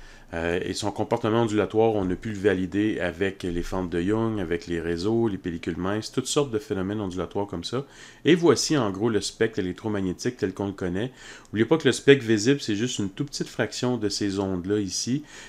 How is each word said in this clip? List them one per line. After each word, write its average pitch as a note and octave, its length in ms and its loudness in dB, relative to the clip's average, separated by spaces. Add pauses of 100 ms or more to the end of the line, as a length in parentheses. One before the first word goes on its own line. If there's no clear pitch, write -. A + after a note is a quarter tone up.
(340)
Euh, E2+ 300 0
et F#2 100 -4
son G2+ 180 -4
comportement G#2+ 500 2
ondulatoire, A2 520 2
on G2 160 0
a F2+ 60 0
pu A2+ 140 -6
le G2+ 100 -8
valider F#2 600 2
avec F2+ 420 -2
les F2 200 -2
fentes F#2 260 -4
de F2 120 0
Young, A2 380 0
avec E2+ 260 -2
les E2+ 140 -2
réseaux, F2+ 480 0
les F#2+ 100 -4
pellicules E2+ 380 -4
minces, G2 340 -4
toutes - 180 -4
sortes C#3+ 240 0
de A2 60 0
phénomènes G#2 440 -4
ondulatoires F#2 460 -4
comme F2 180 -8
ça. B2+ 200 -4 (380)
Et C#3+ 100 8
voici D#3+ 440 4
en A2 140 2
gros G2 180 0
le G#2 100 2
spectre A2 400 -2
électromagnétique G2 800 -2
tel F#2+ 160 -2
qu'on G2+ 140 -4
le G2+ 40 -4
connaît. F#2 400 -4 (360)
N'oubliez G#2+ 180 2
pas D#3+ 120 4
que D#3 80 2
le B2+ 60 6
spectre C3+ 340 6
visible, A2+ 360 4
c'est G#2 160 -2
juste B2 220 -2
une G2+ 100 0
toute C#3 180 -6
petite - 220 -8
fraction B2 480 -2
de G#2 100 -2
ces G2 320 -2
ondes-là F#2+ 400 0
ici, A2+ 440 -2 (260)